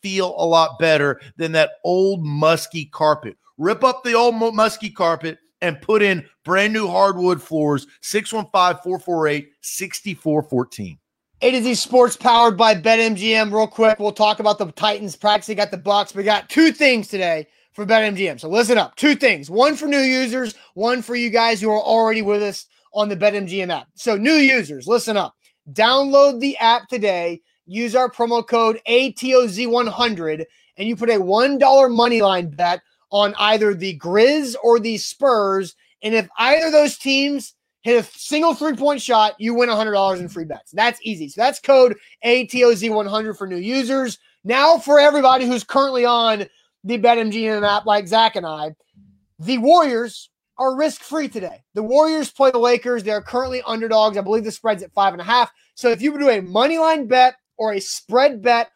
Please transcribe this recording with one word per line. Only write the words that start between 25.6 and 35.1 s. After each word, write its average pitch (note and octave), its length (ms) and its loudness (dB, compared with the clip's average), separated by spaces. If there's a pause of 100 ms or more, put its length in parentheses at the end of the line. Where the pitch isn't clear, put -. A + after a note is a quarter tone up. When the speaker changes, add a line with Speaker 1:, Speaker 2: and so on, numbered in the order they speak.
Speaker 2:
Download C4+ 680 2
the C#4 160 -4
app A#3 320 0
today. F3+ 540 -4 (240)
Use G#3+ 280 -8
our B3+ 160 2
promo A#3 360 -2
code A3+ 400 0
A B3 260 2
T C4 220 -6
O B3+ 120 6
Z A3 200 -6
one A#3+ 200 0
hundred, E3+ 600 -4 (320)
and G3+ 100 -6
you A#3 80 -4
put A3+ 140 -4
a G#3+ 100 2
one A3+ 380 0
dollar C4+ 320 6
money A#3 320 2
line F#3 260 0
bet F3 320 -4 (320)
on G3+ 260 0
either G#3+ 360 0
the F3+ 240 -8
Grizz A#3+ 640 0
or A#3 160 4
the A3 180 -4
Spurs. G3 800 -2 (280)